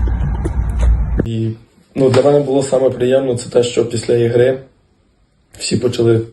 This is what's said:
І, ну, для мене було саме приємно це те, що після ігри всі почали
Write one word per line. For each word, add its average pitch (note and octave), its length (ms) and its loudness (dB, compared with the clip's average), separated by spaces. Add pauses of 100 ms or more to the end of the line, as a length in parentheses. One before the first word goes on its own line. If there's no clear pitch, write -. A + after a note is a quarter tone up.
(1300)
І, A2+ 260 -4 (440)
ну, C3 140 4
для B2 120 4
мене C#3+ 180 4
було C3+ 240 0
саме C3 260 0
приємно B2 460 0
це - 140 -10
те, A#2+ 140 2
що A#2+ 260 -2
після A#2 240 -4
ігри A#2+ 460 2 (960)
всі - 200 -4
почали A#2 440 0 (120)